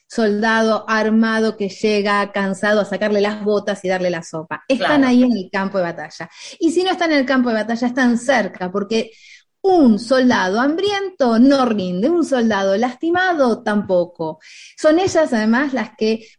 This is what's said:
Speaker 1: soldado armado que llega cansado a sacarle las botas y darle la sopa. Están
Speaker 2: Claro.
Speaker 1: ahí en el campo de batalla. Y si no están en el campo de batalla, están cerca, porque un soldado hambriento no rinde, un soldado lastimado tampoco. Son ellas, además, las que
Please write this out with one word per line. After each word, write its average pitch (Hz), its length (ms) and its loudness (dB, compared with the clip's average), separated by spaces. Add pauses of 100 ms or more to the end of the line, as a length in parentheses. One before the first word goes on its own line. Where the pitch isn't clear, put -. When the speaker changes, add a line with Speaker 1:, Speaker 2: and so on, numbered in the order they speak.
Speaker 1:
soldado 220 800 0
armado 220 720 0
que 196 100 -4
llega 202 640 -2
cansado 202 480 -2
a 196 60 0
sacarle 202 340 -2
las 208 240 -2
botas 202 400 -2
y 185 40 -4
darle 185 200 -2
la 170 140 -6
sopa. 160 440 -12
Están 269 360 0
Speaker 2:
Claro. 262 60 2
Speaker 1:
ahí 247 140 4
en 254 100 2
el 190 200 -6
campo 196 240 -4
de 180 80 0
batalla. 165 460 -10 (280)
Y 330 120 0
si 359 120 0
no 370 80 0
están 339 220 0
en 294 60 2
el 262 80 0
campo 262 240 2
de 220 60 0
batalla, 226 300 -2
están 247 300 2
cerca, 190 560 -2
porque 202 380 -4 (520)
un 294 360 6
soldado 226 600 2
hambriento 339 800 0
no 269 280 4
rinde, 190 420 -2
un 339 160 0
soldado 214 540 0
lastimado 302 840 0
tampoco. 180 760 -2 (360)
Son 311 220 4
ellas, 330 360 0
además, 233 400 0
las 220 240 -6
que 220 280 -2 (120)